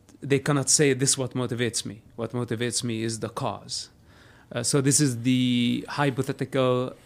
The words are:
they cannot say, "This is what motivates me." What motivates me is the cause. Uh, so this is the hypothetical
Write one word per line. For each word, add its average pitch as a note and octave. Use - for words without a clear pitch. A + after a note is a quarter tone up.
they C#3
cannot C#3
say, C#3+
"This C3
is -
what B2
motivates A#2+
me." G#2+
What A2+
motivates A#2+
me A2+
is A2+
the G#2+
cause. -
Uh, A#2+
so C#3+
this C#3
is B2
the B2
hypothetical C3